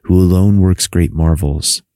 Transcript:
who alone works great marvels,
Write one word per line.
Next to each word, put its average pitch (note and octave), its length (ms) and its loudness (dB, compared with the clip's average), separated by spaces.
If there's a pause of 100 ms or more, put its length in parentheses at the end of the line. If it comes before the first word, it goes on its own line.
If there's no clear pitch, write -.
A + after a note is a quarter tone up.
who F2+ 120 0
alone F#2 460 2
works F#2 260 0
great E2+ 240 -2
marvels, D#2+ 720 -2 (120)